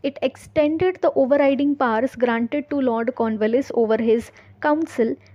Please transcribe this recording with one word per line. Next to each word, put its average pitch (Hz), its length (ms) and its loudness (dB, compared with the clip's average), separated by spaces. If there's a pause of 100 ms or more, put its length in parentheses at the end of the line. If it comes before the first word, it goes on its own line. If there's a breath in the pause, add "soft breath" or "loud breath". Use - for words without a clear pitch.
It 277 200 -6
extended 311 800 -2
the 330 100 2
overriding 277 640 2
powers 240 400 0
granted 240 540 -2
to 285 100 -2
Lord 233 340 -2
Cornwallis 220 600 -2
over 220 280 2
his 226 300 0 (300 loud breath)
council 302 520 0 (200 soft breath)